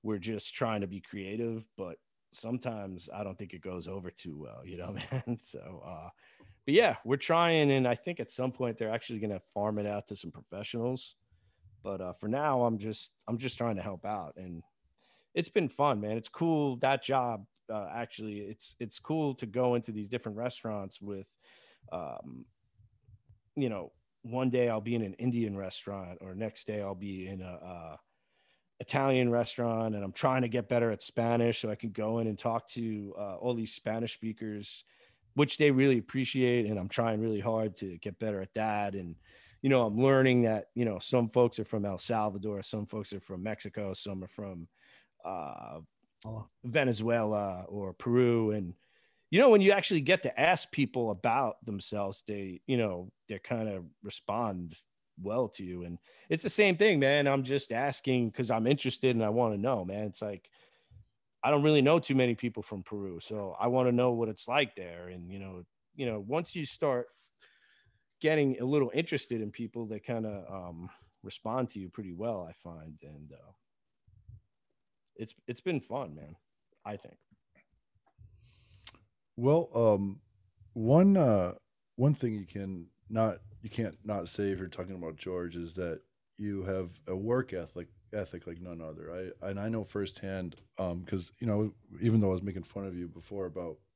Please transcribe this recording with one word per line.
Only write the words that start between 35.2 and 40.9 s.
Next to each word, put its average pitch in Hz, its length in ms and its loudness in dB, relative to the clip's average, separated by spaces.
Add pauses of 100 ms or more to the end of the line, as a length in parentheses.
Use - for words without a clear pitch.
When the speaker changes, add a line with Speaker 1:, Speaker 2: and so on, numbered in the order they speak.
Speaker 1:
which 147 240 2
they 147 120 8
really 131 280 6
appreciate, 123 680 2
and 104 120 0
I'm 92 100 -4
trying 113 320 0
really 110 200 0
hard 110 360 -2
to 90 220 -8
get 92 200 -10
better 104 240 -4
at - 120 -12
that. 104 420 -2
And, 87 200 -8 (460)
you 135 80 4
know, 123 160 6
I'm 107 120 0
learning 131 440 8
that, 110 320 2
you 120 100 0
know, 101 140 0